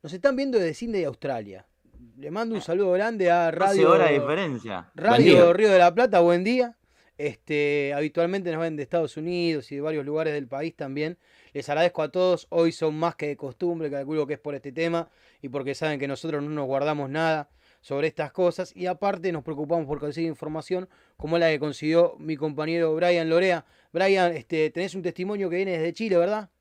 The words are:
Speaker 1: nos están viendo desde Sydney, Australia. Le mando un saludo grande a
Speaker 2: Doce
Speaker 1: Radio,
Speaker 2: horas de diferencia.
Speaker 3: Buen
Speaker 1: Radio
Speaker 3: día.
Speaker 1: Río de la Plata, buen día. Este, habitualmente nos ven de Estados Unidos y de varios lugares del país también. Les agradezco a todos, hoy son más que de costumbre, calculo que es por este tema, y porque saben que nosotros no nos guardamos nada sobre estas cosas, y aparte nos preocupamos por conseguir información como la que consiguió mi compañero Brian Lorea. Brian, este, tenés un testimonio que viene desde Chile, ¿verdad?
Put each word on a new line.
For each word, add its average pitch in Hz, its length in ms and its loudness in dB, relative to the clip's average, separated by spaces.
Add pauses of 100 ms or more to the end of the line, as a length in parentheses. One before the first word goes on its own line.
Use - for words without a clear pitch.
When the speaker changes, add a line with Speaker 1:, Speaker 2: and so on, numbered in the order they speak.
Speaker 1:
nos 156 100 -14
están 254 240 0
viendo 262 220 0
desde 165 160 0
Sydney, 214 300 -4
Australia. 113 640 -8 (520)
Le 143 120 -12
mando 226 240 -6
un 196 60 -4
saludo 180 320 -2
grande 196 380 0
a 175 160 4
Speaker 2:
Doce 165 120 -2
Speaker 1:
Radio, 185 340 4
Speaker 2:
horas 185 160 6
de 147 100 4
diferencia. 127 760 -4
Speaker 3:
Buen - 120 -4
Speaker 1:
Radio 175 380 8
Speaker 3:
día. 170 80 8
Speaker 1:
Río 208 180 4
de 190 80 8
la 175 160 8
Plata, 202 260 4
buen 175 240 4
día. 240 320 0 (400)
Este, 143 800 -2
habitualmente 170 580 -2
nos 156 80 -4
ven 165 160 -4
de 147 80 -8
Estados 165 320 -2
Unidos 165 560 -4
y 143 40 -8
de 139 40 -6
varios 151 260 -4
lugares 156 280 -2
del 139 120 -6
país 139 300 -8
también. 151 420 -6 (340)
Les 143 160 -10
agradezco 160 340 0
a 151 80 -4
todos, 180 400 0
hoy 170 200 2
son 156 260 -4
más 165 200 -2
que 147 120 -8
de 147 80 -6
costumbre, 160 540 -6
calculo 143 360 -4
que 147 80 -6
es 131 60 -12
por 147 140 -10
este 139 160 -12
tema, 165 380 -4 (340)
y 139 60 -12
porque 135 260 -6
saben 156 240 -4
que 139 100 -4
nosotros 143 340 -6
no 147 80 -6
nos 147 160 -6
guardamos 139 440 -2
nada 160 380 -2 (320)
sobre 147 280 -4
estas 151 240 -6
cosas, 180 440 -2
y 180 100 -6
aparte 185 440 -2
nos 156 140 -6
preocupamos 151 420 -4
por 143 140 -6
conseguir 151 280 -6
información 160 600 -8 (280)
como 160 220 -2
la 170 100 4
que 151 120 0
consiguió 156 580 0
mi 156 180 -6
compañero 156 600 -2
Brian 170 340 2
Lorea. 175 340 2 (280)
Brian, 185 400 2
este, 156 380 -2
tenés 180 260 -6
un 190 60 -8
testimonio 185 460 -4
que 170 80 -4
viene 190 220 -2
desde 165 140 -2
Chile, 208 240 0
¿verdad? 196 340 0 (100)